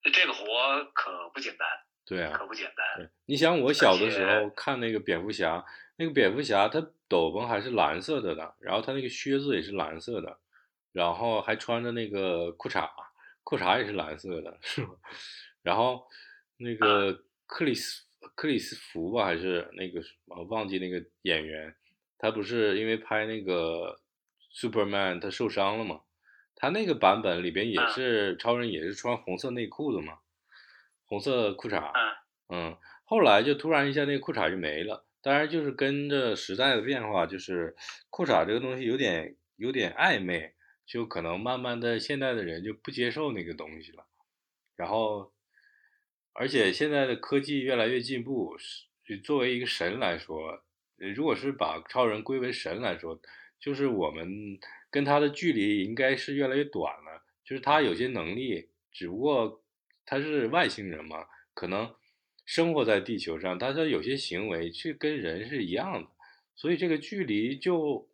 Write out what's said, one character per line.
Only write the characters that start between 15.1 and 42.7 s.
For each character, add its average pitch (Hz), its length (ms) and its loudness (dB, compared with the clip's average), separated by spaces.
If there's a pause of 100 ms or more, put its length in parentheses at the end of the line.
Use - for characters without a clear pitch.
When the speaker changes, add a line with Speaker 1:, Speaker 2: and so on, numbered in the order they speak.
Speaker 2:
然 92 140 2
后 127 300 0 (500)
那 120 180 -4
个 104 500 4 (220)
克 - 180 -4
里 135 100 2
斯-， - 280 -8 (220)
Speaker 1:
啊。 - 100 -20
Speaker 2:
克 - 140 -4
里 131 100 2
斯 - 180 -8
福 85 360 -6
吧， 113 140 2
还 87 100 2
是 87 380 -2
那 95 160 -8
个 87 120 -8
什 - 120 -18 (100)
么， 87 200 -14
忘 110 220 -4
记 95 120 -2
那 92 100 -4
个 90 160 -6 (180)
演 82 220 0
员， 78 300 -10 (440)
他 110 120 0
不 110 120 -2
是 104 360 2
因 110 80 0
为 113 100 2
拍 110 300 -2
那 110 160 -6
个 87 580 -2 (540)
Superman 101 680 0
他 101 100 -6
受 113 180 -2
伤 98 300 0
了 113 60 -4
嘛， 80 160 -8 (560)
他 127 140 0
那 214 160 0
个 165 80 2
版 107 280 6
本 87 200 2
里 87 80 0
边 101 200 0
也 98 80 0 (100)
是， 110 460 2
Speaker 1:
啊。 - 40 -12
Speaker 2:
超 117 180 2
人 120 140 -2
也 80 100 -4
是 90 140 -4
穿 120 220 -2
红 92 220 -6
色 131 120 -4
内 120 160 -4
裤 143 280 -2
的 90 80 -2
嘛， 78 160 -10 (880)
红 104 140 -4
色 120 340 2
裤 120 140 -8
衩。 101 100 0
Speaker 1:
啊。 76 380 0 (340)
Speaker 2:
嗯， 85 260 -4 (280)
后 220 160 4
来 110 220 10
就 143 120 4
突 156 160 -4
然 143 180 4
一 139 40 0
下 143 120 2
那 143 80 0
个 139 60 0
裤 151 140 -6
衩 85 180 2
就 95 60 -2
没 78 260 -2
了， 107 240 -8 (160)
当 139 120 4
然 151 140 4
就 160 140 0
是 143 80 -2
跟 139 380 0
着 131 280 2
时 95 200 -6
代 127 200 4
的 107 60 0
变 123 260 -2
化， 95 180 4
就 92 120 -6
是 87 360 -4 (360)
裤 175 160 -4
衩 95 200 6
这 98 60 0
个 117 80 2
东 127 180 -4
西 131 60 -6
有 117 120 2
点， 90 400 0 (200)
有 120 160 -4
点 104 200 0
暧 143 300 2
昧， 87 320 -4 (320)
就 117 200 -6
可 95 160 -6
能 85 180 -2
慢 123 200 -2
慢 120 180 -4
的 117 200 0
现 139 220 -4
在 131 140 0
的 110 100 -2
人 82 200 -6
就 107 100 -6